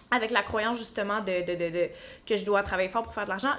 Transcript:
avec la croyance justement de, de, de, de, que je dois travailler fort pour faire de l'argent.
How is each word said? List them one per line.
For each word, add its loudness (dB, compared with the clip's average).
avec 2
la 4
croyance 0
justement -2
de, 0
de, 0
de, 0
de, 2
que 2
je -2
dois 4
travailler 0
fort 0
pour -10
faire -4
de -6
l'argent. 0